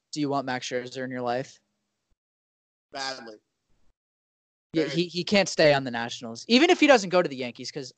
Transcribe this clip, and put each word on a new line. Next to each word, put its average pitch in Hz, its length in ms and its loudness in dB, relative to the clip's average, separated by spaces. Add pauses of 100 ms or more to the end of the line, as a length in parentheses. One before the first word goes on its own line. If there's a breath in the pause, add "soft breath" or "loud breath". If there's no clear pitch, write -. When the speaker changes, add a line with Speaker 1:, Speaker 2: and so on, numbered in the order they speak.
(120)
Speaker 1:
do 151 80 -6
you 143 80 0
want 139 180 -2
Max 127 220 -6
Scherzer 127 360 -6
in 127 60 -8
your 127 120 -8
life? 123 360 -4 (1300)
Speaker 2:
Badly. 131 440 -10 (1400)
Speaker 1:
Yeah, 160 100 0
Speaker 3:
Right. - 80 -6
Speaker 1:
he, 170 140 0
he 170 160 -6
can't 196 260 2
stay 151 260 4
on 135 100 0
the 127 60 -6
Nationals. 117 580 -8
Even 269 220 4
if 349 100 2
he 302 60 4
doesn't 214 240 6
go 180 100 4
to 165 80 2
the 139 80 -12
Yankees, 123 340 -10
'cause 131 280 -12